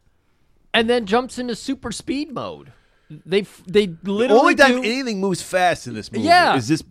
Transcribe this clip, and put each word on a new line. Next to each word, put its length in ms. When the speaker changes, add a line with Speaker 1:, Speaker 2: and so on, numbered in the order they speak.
Speaker 1:
And 140
then 160
jumps 340
into 160
super 380
speed 400
mode. 400
They 160
f-, 240
they 220
Speaker 2:
The 220
Speaker 1:
literally 300
Speaker 2:
only 140
time 160
Speaker 1:
do 120
Speaker 2:
anything 380
moves 220
fast 440
in 60
this 180
movie 140
Speaker 1:
Yeah. 320
Speaker 2:
is 100
this 240